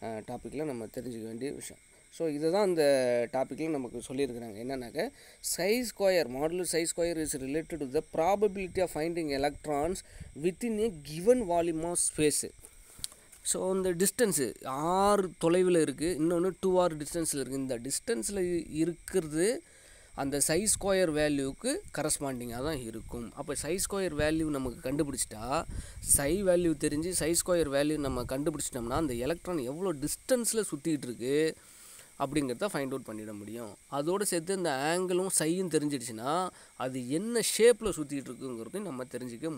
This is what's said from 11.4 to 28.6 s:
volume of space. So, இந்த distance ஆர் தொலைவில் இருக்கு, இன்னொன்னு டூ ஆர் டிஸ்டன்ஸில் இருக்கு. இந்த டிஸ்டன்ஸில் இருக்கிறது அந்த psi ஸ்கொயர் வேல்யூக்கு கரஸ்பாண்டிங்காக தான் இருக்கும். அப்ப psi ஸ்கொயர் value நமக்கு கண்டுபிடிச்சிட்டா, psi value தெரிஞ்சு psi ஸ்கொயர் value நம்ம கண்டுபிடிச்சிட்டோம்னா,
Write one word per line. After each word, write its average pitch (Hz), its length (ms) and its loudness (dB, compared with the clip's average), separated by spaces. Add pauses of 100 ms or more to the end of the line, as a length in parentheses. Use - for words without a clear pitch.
volume 170 380 2
of 175 160 0
space. 147 460 2 (1000)
So, - 120 0 (140)
இந்த 190 220 2
distance 175 520 4 (460)
ஆர் 196 320 6 (140)
தொலைவில் 175 440 6
இருக்கு, 139 260 0 (120)
இன்னொன்னு 170 300 2 (100)
டூ 190 100 2 (100)
ஆர் 175 180 4
டிஸ்டன்ஸில் 147 440 -4
இருக்கு. 131 180 -4
இந்த 131 180 -2
டிஸ்டன்ஸில் 202 640 -4 (320)
இருக்கிறது 160 760 0 (680)
அந்த 139 220 -2
psi 160 280 4
ஸ்கொயர் 190 460 2
வேல்யூக்கு 147 600 0 (220)
கரஸ்பாண்டிங்காக 131 720 -4
தான் 151 180 -2
இருக்கும். 113 520 -8
அப்ப 143 220 -6
psi 151 220 -4
ஸ்கொயர் 190 380 -2
value 156 340 2
நமக்கு 131 320 -2
கண்டுபிடிச்சிட்டா, 131 640 -2 (600)
psi 143 280 4 (100)
value 175 360 4
தெரிஞ்சு 151 320 0
psi 160 240 0
ஸ்கொயர் 170 400 2
value 147 240 2
நம்ம 131 240 -2
கண்டுபிடிச்சிட்டோம்னா, 135 800 -2